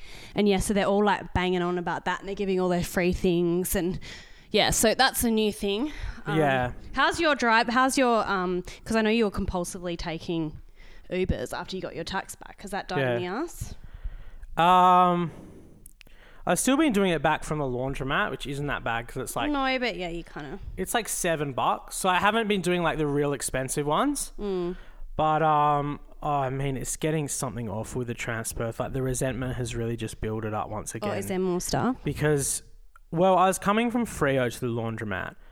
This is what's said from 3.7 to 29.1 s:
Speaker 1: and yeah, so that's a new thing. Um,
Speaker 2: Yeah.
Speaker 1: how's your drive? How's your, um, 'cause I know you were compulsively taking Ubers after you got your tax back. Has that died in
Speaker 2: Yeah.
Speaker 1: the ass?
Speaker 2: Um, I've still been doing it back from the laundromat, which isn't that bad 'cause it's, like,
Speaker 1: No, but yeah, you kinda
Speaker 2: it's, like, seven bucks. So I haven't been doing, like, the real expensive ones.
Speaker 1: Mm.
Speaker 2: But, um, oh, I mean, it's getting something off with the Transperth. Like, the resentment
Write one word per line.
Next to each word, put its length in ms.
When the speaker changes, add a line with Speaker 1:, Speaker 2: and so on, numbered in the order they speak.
Speaker 1:
and 220
yeah, 180
so 240
that's 300
a 80
new 200
thing. 400
Um, 100
Speaker 2:
Yeah. 340
Speaker 1:
how's 280
your 140
drive? 360
How's 280
your, 320
um, 320
'cause 120
I 60
know 80
you 160
were 60
compulsively 680
taking 600
Ubers 480
after 180
you 60
got 140
your 80
tax 320
back. 260
Has 100
that 160
died 120
in 240
Speaker 2:
Yeah. 140
Speaker 1:
the 60
ass? 300
Speaker 2:
Um, 760
I've 140
still 180
been 160
doing 180
it 100
back 220
from 160
the 60
laundromat, 640
which 160
isn't 220
that 160
bad 240
'cause 100
it's, 180
like, 140
Speaker 1:
No, 300
but 160
yeah, 140
you 140
kinda 360
Speaker 2:
it's, 160
like, 140
seven 460
bucks. 420
So 140
I 100
haven't 280
been 140
doing, 220
like, 140
the 100
real 260
expensive 540
ones. 520
Speaker 1:
Mm. 360
Speaker 2:
But, 260
um, 580
oh, 80
I 200
mean, 280
it's 200
getting 300
something 420
off 260
with 120
the 80
Transperth. 640
Like, 140
the 80
resentment 540